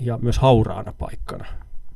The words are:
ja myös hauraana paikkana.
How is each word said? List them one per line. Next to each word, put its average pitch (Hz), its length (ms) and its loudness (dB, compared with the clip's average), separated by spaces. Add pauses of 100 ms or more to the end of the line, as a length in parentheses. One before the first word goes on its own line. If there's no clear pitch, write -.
ja 120 220 -2
myös 117 160 2
hauraana 107 600 4
paikkana. - 460 -8 (520)